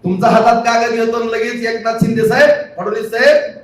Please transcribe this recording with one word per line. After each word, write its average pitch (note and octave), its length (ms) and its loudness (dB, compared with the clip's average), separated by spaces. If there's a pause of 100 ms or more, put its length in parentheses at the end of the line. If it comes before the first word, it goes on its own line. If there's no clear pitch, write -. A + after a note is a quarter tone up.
तुमचा F#3 240 0
हातात A#3 340 4
कागद A#3 300 0
घेतो A3+ 240 -2
आणि A3+ 160 -4
लगेच A#3 340 -4
एकनाथ A3+ 260 -4
शिंदे A3+ 360 0
साहेब, C#4+ 220 4 (260)
फडणवीस G#3+ 340 -6
साहेब C4+ 260 2 (280)